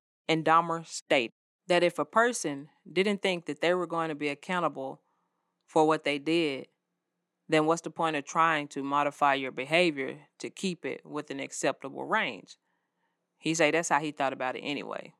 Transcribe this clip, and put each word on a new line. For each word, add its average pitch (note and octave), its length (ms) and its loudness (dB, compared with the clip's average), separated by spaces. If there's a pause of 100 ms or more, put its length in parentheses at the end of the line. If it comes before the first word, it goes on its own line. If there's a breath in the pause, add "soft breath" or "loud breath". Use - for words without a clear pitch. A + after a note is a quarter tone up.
(280)
and D#3+ 160 2
Dahmer E3 420 4
stated - 460 -2 (340)
that F3 160 4
if E3+ 160 2
a D3 60 -2
person E3 640 0 (240)
didn't G3 300 0
think F3+ 240 -2
that - 160 -6
they E3+ 100 4
were F3+ 140 0
going E3 240 -4
to D3+ 40 -6
be D3 140 -4
accountable C#3+ 720 -4 (680)
for D#3 200 4
what D#3 180 2
they C#3+ 140 0
did, D3 480 0 (840)
then D#3 160 4
what's E3 160 2
the D#3+ 100 -10
point D#3+ 260 -2
of C#3 100 -6
trying D#3+ 420 2
to C#3 140 -6
modify C#3+ 500 2
your C3+ 200 -2
behavior C#3 640 0 (220)
to B2+ 100 -10
keep - 340 -6
it C3+ 220 -8
with D3 240 -10
an C#3 100 -8
acceptable C3+ 640 -6
range? D#3 540 -6 (800)
He D#3+ 160 -2
said D#3 180 4
that's D#3+ 160 0
how D3 120 2
he D#3 100 -4
thought C3+ 240 -2
about B2+ 220 -6
it - 40 -12
anyway. G#2+ 600 -10